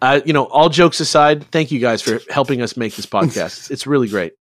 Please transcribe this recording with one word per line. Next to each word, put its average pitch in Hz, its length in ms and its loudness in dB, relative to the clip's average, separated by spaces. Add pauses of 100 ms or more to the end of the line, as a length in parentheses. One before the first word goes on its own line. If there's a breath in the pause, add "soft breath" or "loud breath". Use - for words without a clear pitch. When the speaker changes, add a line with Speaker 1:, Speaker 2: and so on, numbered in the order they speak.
Speaker 1:
Uh, 135 240 4
you 156 80 0
know, 135 100 2
all 151 240 4
jokes 165 320 4
aside, 147 500 2
thank 160 200 -2
you 139 80 -2
guys 117 240 0
for 113 180 -2 (100)
helping 135 300 -2
us 113 160 -6
make 110 180 -6
this 104 120 -14
Speaker 2:
<laughs> - 100 -6
Speaker 1:
podcast. 101 540 -4
It's 135 160 -10
really 135 220 0
great. 95 260 -4 (100)